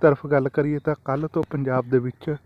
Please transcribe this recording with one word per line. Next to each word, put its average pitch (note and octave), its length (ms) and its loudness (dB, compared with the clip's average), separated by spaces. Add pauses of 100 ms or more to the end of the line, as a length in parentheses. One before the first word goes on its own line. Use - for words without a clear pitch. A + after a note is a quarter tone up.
ਤਰਫ D3 260 4
ਗੱਲ C#3 220 2
ਕਰੀਏ D3 300 -2
ਤਾਂ D3+ 160 -2 (100)
ਕੱਲ੍ਹ D3 220 -4
ਤੋਂ D#3 220 -2
ਪੰਜਾਬ C3 400 -2
ਦੇ C3 100 2
ਵਿੱਚ B2+ 360 -6 (100)